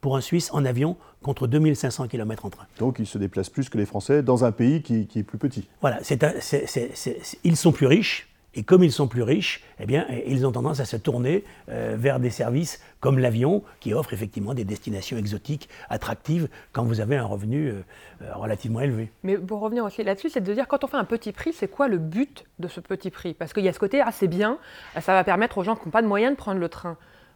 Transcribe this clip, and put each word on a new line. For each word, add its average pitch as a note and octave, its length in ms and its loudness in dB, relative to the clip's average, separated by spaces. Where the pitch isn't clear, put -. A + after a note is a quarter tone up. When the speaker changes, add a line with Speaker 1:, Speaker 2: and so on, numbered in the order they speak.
Speaker 1:
pour C3+ 160 0
un C3 40 0
Suisse E3+ 320 0
en C#3+ 120 2
avion C3+ 320 0
contre C3+ 240 -2
deux B2+ 140 2
mille D#3 160 4
cinq B2+ 160 -2
cents B2 160 -4
kilomètres A2 380 -6
en G2+ 40 -8
train. - 160 -14
Speaker 2:
Donc B2 180 0
ils A2 80 -2
se G#2+ 140 -6
déplacent G2 300 -2
plus C3+ 200 -4
que - 80 -4
les G#2 80 2
Français C#3 380 2
dans B2+ 200 4
un A#2 80 4
pays C3+ 300 2
qui, A2 240 0
qui - 140 -6
est G#2 40 -2
plus G#2+ 140 -10
petit. A2 300 -4
Speaker 1:
Voilà, C3 200 0
c'est C3+ 220 0
un, D#3 160 4
c'est, - 260 -2
c'est, - 300 -4
c'est, - 260 -6
c'est, - 220 -14
ils E3 140 6
sont - 160 6
plus - 120 4
riches, E3+ 400 4
et A#2 80 -6
comme F3+ 200 8
ils D#3 80 6
sont C#3 160 0
plus A#2+ 140 -2
riches, C#3+ 420 0
eh G2 60 -8
bien, C3 220 2
ils C3+ 220 2
ont B2+ 40 2
tendance C3 280 -2
à B2+ 60 -2
se A#2 120 -6
tourner, B2+ 460 0
euh, A2+ 260 -4
vers B2+ 240 2
des B2 120 2
services B2 500 -2
comme C3+ 200 4
l'avion, B2+ 440 2
qui - 140 -2
offre A#2+ 180 -2
effectivement G#2 440 -6
des A#2+ 80 -4
destinations G2+ 540 -6
exotiques, G#2+ 520 -6
attractives, D3 640 -4
quand A2+ 120 -2
vous A2+ 160 0
avez A2 160 0
un B2 100 0
revenu, G#2+ 420 -2
euh, A#2 60 -4
euh, - 100 -14
relativement A2 460 -4
élevé. A2+ 320 -2
Speaker 3:
Mais F#3+ 160 0
pour F#3+ 220 -6
revenir A3 260 -2
aussi G#3 180 -6
là-dessus, G3 260 -2
c'est C4 120 -2
de F#3+ 100 -2
dire, B3 160 0
quand C#4+ 160 0
on C4+ 40 -2
fait C#4+ 100 -4
un A3+ 60 0
petit A3+ 280 -4
prix, - 220 -6
c'est - 140 -4
quoi C#4 200 0
le F#3+ 120 2
but E3+ 440 -4
de F3 100 -8
ce F3 120 -14
petit F#3+ 320 -8
prix ? E3+ 240 -8
Parce - 180 -8
qu'il G3+ 100 0
y F#3+ 60 4
a E3+ 40 2
ce - 60 -14
côté, « A#3+ 260 4
Ah, A3+ 60 0
c'est G3 160 0
bien, G#3 300 0
ça F#3 140 2
va F#3 100 8
permettre G3 360 2
aux F3+ 40 0
gens F#3+ 120 0
qui - 100 -10
n'ont D#3+ 60 -8
pas A3 100 4
de A3+ 60 2
moyens G#3 240 4
de C#4 60 -2
prendre F#3+ 220 -4
le E3+ 100 -2
train. » E3+ 280 -10